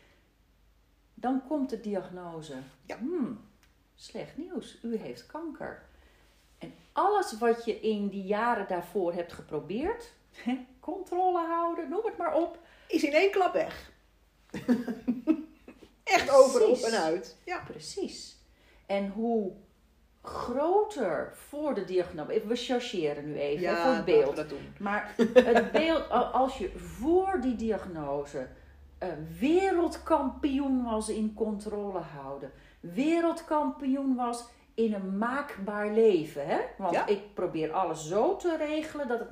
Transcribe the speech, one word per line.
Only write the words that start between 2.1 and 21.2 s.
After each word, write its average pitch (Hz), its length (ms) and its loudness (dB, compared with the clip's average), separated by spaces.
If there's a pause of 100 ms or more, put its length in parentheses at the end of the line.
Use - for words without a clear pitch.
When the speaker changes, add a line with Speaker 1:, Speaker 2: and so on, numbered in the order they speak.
Speaker 2:
Ja. - 120 -10
Speaker 1:
"Hmm, 247 420 -4 (560)
slecht - 420 -14
nieuws, 339 460 -12
u 233 140 -4
heeft 151 280 -12
kanker." - 600 -12 (720)
En - 160 -14 (180)
alles 370 460 2
wat 233 280 2
je 220 140 -2
in 208 280 0
die 196 160 -6
jaren 208 440 0
daarvoor 175 460 -2
hebt 175 200 -6
geprobeerd, 214 800 -6 (340)
<laughs> 254 340 -6
controle 359 680 0
houden, 339 420 -2
noem 403 160 -2
het 415 120 -4
maar 339 180 0
op. 330 240 0 (280)
Speaker 2:
Is - 160 2
in 285 100 0
één 381 180 6
klap 359 220 2
weg. - 380 -4 (600)
<laughs> - 200 -2 (1300)
Echt - 220 4
Speaker 1:
Precies. 269 60 0
Speaker 2:
over, 247 360 10
op 247 100 4
en 226 240 0
uit. 160 440 -2
Ja. 349 180 -6
Speaker 1:
Precies. - 720 -10 (480)
En 196 240 -2
hoe 220 420 0 (680)
groter 285 1120 0